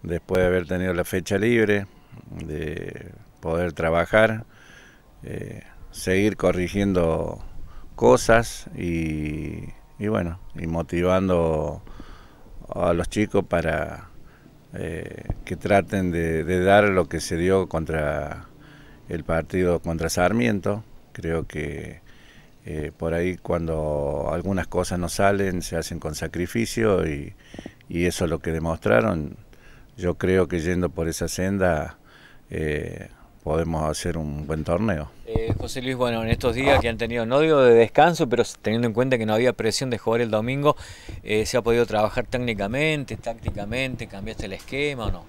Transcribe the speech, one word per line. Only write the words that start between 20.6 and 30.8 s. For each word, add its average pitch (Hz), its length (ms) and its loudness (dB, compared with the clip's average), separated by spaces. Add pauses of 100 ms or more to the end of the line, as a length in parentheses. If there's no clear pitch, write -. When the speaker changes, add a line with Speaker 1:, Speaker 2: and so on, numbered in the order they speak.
Speaker 1:
Creo 82 340 -4
que, 76 580 -10 (640)
eh, 76 280 -6
por 82 160 -2
ahí 87 240 -2
cuando 76 960 -2
algunas 87 340 -2
cosas 90 320 -2
no 87 80 -2
salen, 98 540 0
se 82 160 -6
hacen 80 220 -6
con 78 160 -8
sacrificio 90 920 0
y, 71 260 -6 (540)
y 85 200 0
eso 87 180 0
es 80 40 0
lo 80 100 -2
que 82 120 -4
demostraron. 82 840 0 (580)
Yo 90 200 -2
creo 92 340 2
que 87 100 -2
yendo 87 300 0